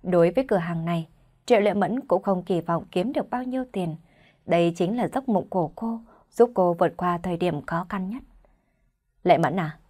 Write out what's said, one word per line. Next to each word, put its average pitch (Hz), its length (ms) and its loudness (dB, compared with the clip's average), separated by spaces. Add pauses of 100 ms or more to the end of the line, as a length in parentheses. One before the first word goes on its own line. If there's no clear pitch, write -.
Đối 175 280 4
với 180 180 0
cửa 208 80 2
hàng 170 280 -2
này, 165 240 -4 (380)
Triệu 226 140 6
Lệ 202 140 2
Mẫn 202 260 0
cũng 175 220 0
không 185 200 -2
kỳ 175 180 0
vọng 165 300 -2
kiếm 214 220 -2
được - 180 -4
bao 247 140 -4
nhiêu 254 280 -4
tiền. 170 240 -4 (500)
Đây 170 300 2
chính 185 200 0
là 214 120 -2
giấc 262 200 -4
mộng 202 200 0
của - 260 -2
cô, 226 260 -8 (300)
giúp 240 240 4
cô 175 200 4
vượt 170 220 0
qua 175 220 -2
thời 175 180 -4
điểm 170 300 -2
khó 170 220 -6
khăn 190 220 -6
nhất. 262 120 -10 (1000)
"Lệ 175 160 6
Mẫn 165 220 0
à?" 156 180 -6 (120)